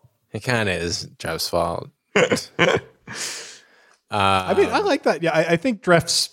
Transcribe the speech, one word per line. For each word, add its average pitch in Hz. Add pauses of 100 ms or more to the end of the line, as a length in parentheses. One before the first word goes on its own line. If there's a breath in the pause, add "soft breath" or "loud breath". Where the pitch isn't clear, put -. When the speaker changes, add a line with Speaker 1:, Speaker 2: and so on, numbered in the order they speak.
(320)
Speaker 1:
It 110
kinda 113
is 85 (100)
Jeff's 82
fault. 85 (120)
<laughs> -
Speaker 2:
I 202 (2250 loud breath)
mean, -
I 254
Speaker 1:
Um, 415
Speaker 2:
like 294
that. 170
Yeah, 160
I, 165
I 170
think 233
Dref's -